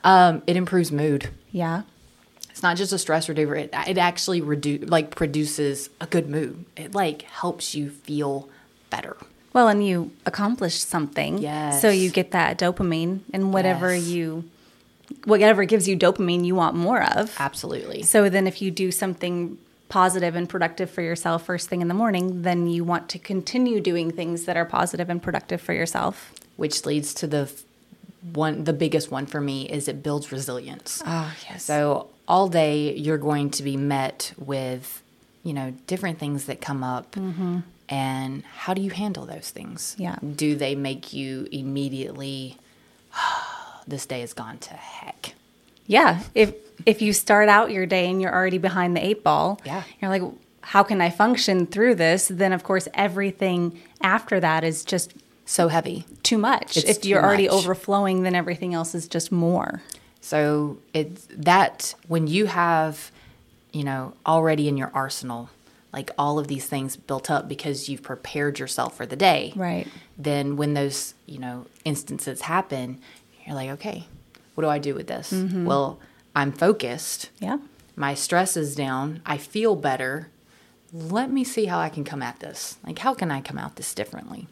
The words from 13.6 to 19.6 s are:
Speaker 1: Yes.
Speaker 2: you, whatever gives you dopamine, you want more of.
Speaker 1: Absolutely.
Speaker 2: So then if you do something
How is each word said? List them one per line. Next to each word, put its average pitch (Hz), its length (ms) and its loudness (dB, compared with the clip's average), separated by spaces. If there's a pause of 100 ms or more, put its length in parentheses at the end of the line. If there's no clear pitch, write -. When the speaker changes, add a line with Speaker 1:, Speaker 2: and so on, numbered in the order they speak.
Speaker 1:
Yes. 170 120 -2
Speaker 2:
you, 165 380 -2 (800)
whatever 208 400 8
gives 190 220 4
you 196 100 4
dopamine, 175 480 4
you 180 100 2
want 170 200 2
more 190 280 2
of. - 360 2
Speaker 1:
Absolutely. - 640 -6
Speaker 2:
So 208 260 6
then 190 180 4
if 185 140 -4
you 190 100 -2
do 185 200 0
something 175 680 -4 (320)